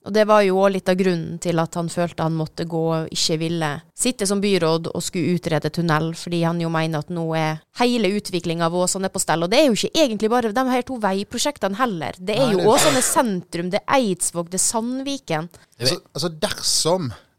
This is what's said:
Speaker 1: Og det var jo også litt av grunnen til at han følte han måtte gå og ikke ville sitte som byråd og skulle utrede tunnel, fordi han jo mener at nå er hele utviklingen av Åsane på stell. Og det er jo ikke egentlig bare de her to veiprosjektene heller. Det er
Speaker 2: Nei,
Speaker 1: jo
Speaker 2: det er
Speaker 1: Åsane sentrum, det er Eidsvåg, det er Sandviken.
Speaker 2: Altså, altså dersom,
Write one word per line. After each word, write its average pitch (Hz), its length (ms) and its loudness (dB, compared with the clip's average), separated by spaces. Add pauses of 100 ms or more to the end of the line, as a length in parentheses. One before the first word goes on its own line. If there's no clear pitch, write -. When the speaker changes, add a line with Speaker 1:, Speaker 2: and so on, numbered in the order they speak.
Speaker 1:
Og 202 160 -8
det 214 80 6
var 214 160 6
jo 190 160 4
også 196 160 4
litt 190 160 -2
av 185 80 4
grunnen 170 380 0 (100)
til 170 160 2
at 165 160 -4
han 170 160 -2
følte 170 320 -2
han 160 80 0
måtte 160 320 -4
gå 165 240 -4
og 160 240 -2
ikke 170 300 0
ville 165 260 -2 (240)
sitte 247 320 -2
som 196 160 0
byråd 165 540 2
og - 100 -4
skulle 180 320 0
utrede 156 400 -2
tunnel, 160 400 0
fordi 175 300 -4
han 170 180 0
jo 165 80 -2
mener 160 320 -2
at - 80 -10
nå 165 140 -4 (100)
er 156 240 -2 (220)
hele 240 340 2
utviklingen 170 480 -2
av 170 160 0
Åsane 190 320 -2
på - 80 -4
stell. 165 240 0
Og 180 80 0
det 262 80 6
er 311 80 6
jo 214 80 4
ikke - 160 -2 (140)
egentlig 214 260 -2
bare 233 240 0
de 262 160 0
her 247 160 -2
to 262 80 -8
veiprosjektene 202 800 -2
heller. 190 400 -2
Det 185 220 -6
er 269 80 4
Speaker 2:
Nei, 226 100 2
Speaker 1:
jo 180 60 2
Speaker 2:
det - 20 0
er 214 140 6
Speaker 1:
Åsane 262 260 4
sentrum, 180 680 0
det 196 140 -2
er 277 160 2
Eidsvåg, 175 480 -2
det 180 140 -2
er - 80 2
Sandviken. 240 800 -4 (240)
Speaker 2:
Altså, 175 240 -2 (140)
altså 160 180 -4 (160)
dersom, 156 640 -2 (260)